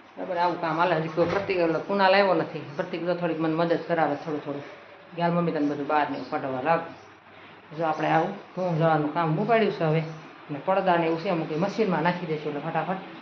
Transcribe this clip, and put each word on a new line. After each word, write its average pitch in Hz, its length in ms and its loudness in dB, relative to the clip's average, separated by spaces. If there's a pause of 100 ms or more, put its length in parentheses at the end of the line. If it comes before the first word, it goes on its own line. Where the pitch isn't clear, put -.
(180)
બરાબર, 185 200 -6
આવું 175 240 0
કામ 160 180 -2
હાલે. 175 160 4
હજી 160 120 0
કોઈ 170 180 2
પ્રતિક, 190 340 -2
ઓલો 160 200 2
કુનાલ 190 340 4
આવ્યો 196 200 6
નથી. 151 260 -2 (160)
પ્રતિક 180 300 -6
તો 175 80 2
થોડીક 170 260 -2
મને 160 140 0
મદદ 165 340 2
કરાવે 156 280 2
થોડું 147 300 -8
થોડું. 143 180 -8 (580)
"હાલ 175 100 2
મમ્મી 175 200 2
તને 147 160 0
બધું 143 200 -4
બહાર 147 220 2
ને 135 80 -6
એવું 127 140 -10
કાઢવા 135 300 -4
લાગ." 160 180 2 (960)
જો 165 80 -2
આપણે 151 240 0
આવું 165 260 2
ધોવું 180 420 -4
જવાનું 156 360 2
કામ 160 240 0
ઉપાડ્યું 214 340 2
છે - 120 -4
હવે. 156 160 4
અને - 680 -10
પડદા 190 300 4
ને 165 100 2
એવું 165 140 0
છે 202 100 -4
અમુક 160 220 -2
એ 156 40 -2
મશીનમાં 190 480 0
નાખી 180 220 0
દઈશું 151 300 -4
એટલે 151 160 -6
ફટાફટ 160 240 -2 (260)